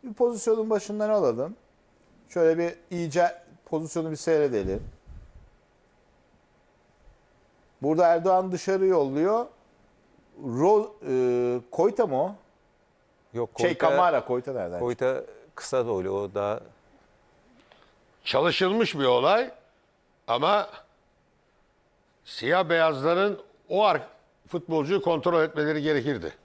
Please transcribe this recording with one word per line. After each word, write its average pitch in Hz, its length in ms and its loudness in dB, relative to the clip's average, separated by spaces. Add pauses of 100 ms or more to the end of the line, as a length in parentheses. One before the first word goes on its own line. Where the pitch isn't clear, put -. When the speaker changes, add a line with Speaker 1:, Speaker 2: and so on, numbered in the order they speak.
Speaker 1:
Bir 247 100 -12
pozisyonun 220 560 0
başından 214 400 -2
alalım. 160 460 0 (760)
Şöyle 160 280 4
bir 170 180 -2 (220)
iyice 170 440 0 (240)
pozisyonu 160 460 -4
bir 156 40 -6
seyredelim. 117 680 0 (3000)
Burada 160 260 4
Erdoğan 185 440 2
dışarı 190 340 0
yolluyor. 180 600 2 (960)
Ro-, 170 460 2 (680)
e, 120 40 -8 (100)
Koyta 196 360 0
mı 139 160 -2
o? 196 120 -6 (1000)
Speaker 2:
Yok, 117 240 -4
Speaker 1:
Şey, - 100 0
Speaker 2:
Koyta, 165 220 0
Speaker 1:
Kamara, 147 360 2
Koyta 127 280 -4
nereden? 87 260 -6
Speaker 2:
Koyta 123 440 -2 (320)
kısa 127 320 -4
boylu, 95 240 -2
o 98 240 -4
daha 104 240 -2 (1600)
Speaker 3:
Çalışılmış 185 720 0
bir 143 100 0
olay 151 460 4 (760)
ama 160 420 0 (1600)
siyah 160 440 -2
beyazların 165 680 2 (300)
o 190 160 0
ar-, 165 160 2 (460)
futbolcuyu 165 540 -2
kontrol 170 420 2
etmeleri 151 380 -2
gerekirdi. 139 520 -2 (120)